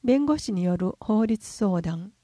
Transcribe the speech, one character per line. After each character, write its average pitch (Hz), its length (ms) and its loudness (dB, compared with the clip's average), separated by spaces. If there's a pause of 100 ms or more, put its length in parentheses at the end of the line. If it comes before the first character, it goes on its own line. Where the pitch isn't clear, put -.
弁 277 240 4
護 302 100 2
士 - 140 -6
に 180 120 0
よ 180 140 2
る 185 220 -2
法 220 260 2
律 220 260 -4
相 185 300 0
談。 165 320 -8 (100)